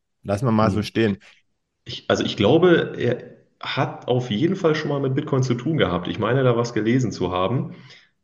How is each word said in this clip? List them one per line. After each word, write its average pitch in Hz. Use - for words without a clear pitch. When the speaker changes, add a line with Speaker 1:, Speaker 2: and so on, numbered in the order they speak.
Speaker 1:
lassen 101
wir 113
mal 110
so 98
Speaker 2:
Hm. 104
Speaker 1:
stehen. 107
Speaker 2:
Ich, -
also 110
ich -
glaube, 165
er 123
hat -
auf 120
jeden 156
Fall 160
schon 156
mal 143
mit 131
Bitcoin 139
zu 127
tun 156
gehabt. 90
Ich 90
meine, 120
da 120
was 117
gelesen 113
zu 90
haben. 95